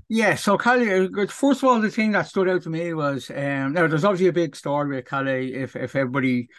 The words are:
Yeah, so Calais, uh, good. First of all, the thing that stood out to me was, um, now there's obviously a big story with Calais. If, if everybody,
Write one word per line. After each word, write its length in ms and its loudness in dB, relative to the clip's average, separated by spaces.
Yeah, 260 2
so 240 2
Calais, 460 2
uh, 20 -2
good. 260 -4
First 300 2
of 60 4
all, 120 4
the 100 0
thing 220 0
that 140 2
stood 220 0
out 160 0
to 60 -8
me 220 -4
was, 380 -4
um, 420 -4
now 140 2
there's 180 0
obviously 220 2
a 60 4
big 220 0
story 400 -4
with 120 -8
Calais. 400 -2
If, 280 -8
if 220 -6
everybody, 520 0